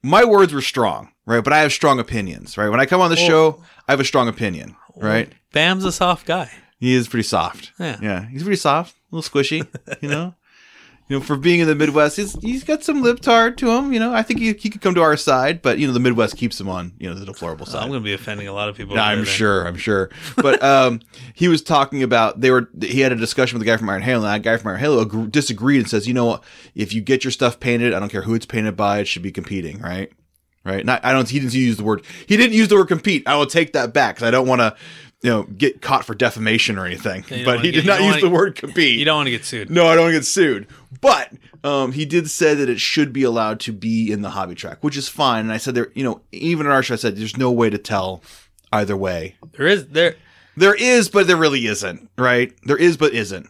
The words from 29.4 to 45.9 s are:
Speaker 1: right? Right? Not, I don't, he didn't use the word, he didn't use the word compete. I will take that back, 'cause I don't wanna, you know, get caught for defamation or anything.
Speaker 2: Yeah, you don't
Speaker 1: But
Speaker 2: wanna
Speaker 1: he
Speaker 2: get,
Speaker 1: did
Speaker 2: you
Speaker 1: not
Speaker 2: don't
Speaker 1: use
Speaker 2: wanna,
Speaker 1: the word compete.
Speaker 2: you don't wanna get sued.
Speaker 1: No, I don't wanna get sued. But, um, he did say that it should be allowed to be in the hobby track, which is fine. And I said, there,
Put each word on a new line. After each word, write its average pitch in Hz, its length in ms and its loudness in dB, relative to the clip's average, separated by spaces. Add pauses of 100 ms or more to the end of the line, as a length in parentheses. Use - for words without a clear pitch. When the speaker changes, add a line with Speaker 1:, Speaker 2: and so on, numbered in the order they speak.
Speaker 1:
right? 90 320 -10 (520)
Right? 95 220 -6
Not, 127 180 -2
I 127 60 2
don't, 131 180 2
he 135 120 -2
didn't 127 140 -4
use 123 220 2
the 107 60 -10
word, 104 220 -2 (240)
he 202 80 4
didn't 226 180 4
use 220 140 4
the 202 80 6
word 190 100 6
compete. 170 400 -2
I 135 100 2
will 147 100 2
take 160 260 0
that 120 200 -2
back, 127 260 2
'cause 120 100 -6
I - 20 2
don't 127 160 2
wanna, 120 300 2 (460)
you 120 80 2
know, 107 120 0
get 113 400 -2
caught 135 220 -2
for 113 100 -10
defamation 113 640 0
or 92 80 -8
anything. 92 420 -8
Speaker 2:
Yeah, 135 100 -10
you 123 60 -8
don't - 20 -
Speaker 1:
But 127 100 2
Speaker 2:
wanna 117 100 -2
Speaker 1:
he - 60 0
Speaker 2:
get, - 60 -4
Speaker 1:
did 151 60 0
Speaker 2:
you 190 60 4
Speaker 1:
not 196 80 4
Speaker 2:
don't 196 80 4
Speaker 1:
use 196 80 4
Speaker 2:
wanna, 175 140 2
Speaker 1:
the - 20 4
word 180 240 2
compete. 143 440 0
Speaker 2:
you 147 60 0
don't 156 120 2
wanna 139 140 0
get 113 140 -6
sued. 110 260 -8
Speaker 1:
No, 170 180 6
I 160 80 6
don't 165 80 6
wanna 165 120 2
get 135 80 0
sued. 123 440 0 (340)
But, 208 300 2 (320)
um, 139 280 -2
he 151 120 -4
did 156 260 0
say 151 240 2
that 143 140 0
it 120 100 -2
should 143 340 0
be 131 100 0
allowed 113 380 0
to 113 120 -8
be 110 400 -2
in 101 80 -4
the 101 100 -8
hobby 92 240 -8
track, - 300 -14
which 143 140 -2
is 135 100 -10
fine. 127 360 0
And 110 80 -4
I 110 40 -4
said, 123 180 -6
there, 120 200 -2